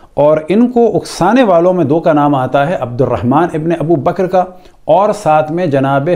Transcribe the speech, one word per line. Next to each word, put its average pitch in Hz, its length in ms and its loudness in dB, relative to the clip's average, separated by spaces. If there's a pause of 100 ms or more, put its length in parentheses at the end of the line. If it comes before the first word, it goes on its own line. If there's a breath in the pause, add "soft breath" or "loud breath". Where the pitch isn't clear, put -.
(160 loud breath)
और 151 340 2
इनको 233 380 2
उकसाने 214 540 0
वालों 185 300 2
में 175 160 0
दो 151 120 2
का 165 120 0
नाम 147 220 2
आता 135 300 0
है, 170 120 -4
अब्दुर्रहमान 120 800 -2
इब्न 160 200 -2
अबू 160 220 -2
बकर 170 300 -2
का 180 200 0 (420 loud breath)
और 196 240 2
साथ 151 380 0
में 170 200 -2
जनाब 135 460 0